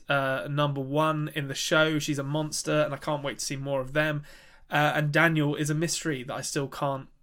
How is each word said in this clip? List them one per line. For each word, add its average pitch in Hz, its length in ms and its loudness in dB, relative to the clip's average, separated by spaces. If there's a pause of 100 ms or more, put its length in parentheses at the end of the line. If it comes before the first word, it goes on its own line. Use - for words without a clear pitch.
uh, 135 400 0
number 143 320 2
one 151 540 0
in 139 140 -4
the 135 60 -6
show. 156 440 4
She's 147 200 -2
a 139 40 -2
monster, 151 600 0
and 143 100 0
I 135 40 -6
can't 143 260 -4
wait 139 160 -4
to - 60 -6
see 143 120 -4
more 135 240 -2
of 127 120 -8
them. 151 300 0 (480)
Uh, 147 240 4
and 151 160 0
Daniel 156 440 4
is 151 140 -2
a 151 60 0
mystery 156 480 -2
that 117 120 -8
I - 60 -6
still 143 280 -2
can't 135 380 -4 (160)